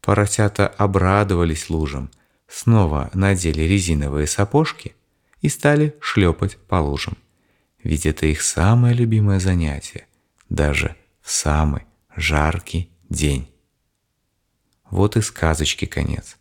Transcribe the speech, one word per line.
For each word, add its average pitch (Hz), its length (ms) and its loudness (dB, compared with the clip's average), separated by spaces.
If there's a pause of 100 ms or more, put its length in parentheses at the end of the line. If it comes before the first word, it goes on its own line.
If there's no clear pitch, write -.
Поросята 101 680 0
обрадовались 95 1000 0
лужам, 69 400 -4 (360)
снова 80 680 2
надели 87 480 0
резиновые 76 640 0
сапожки - 680 -2 (460)
и 147 80 0
стали 147 520 2
шлепать 95 560 0
по - 200 -4
лужам. 71 400 -2 (680)
Ведь 78 240 -2
это 78 200 0
их 78 160 0
самое 120 520 2
любимое 110 460 2
занятие, 85 680 -2 (440)
даже 73 440 0 (280)
в - 80 -14
самый 76 520 0 (320)
жаркий 78 760 -2 (180)
день. 73 400 -2 (1400)
Вот 98 260 2
и 110 60 2
сказочке 80 640 -2
конец. - 540 -6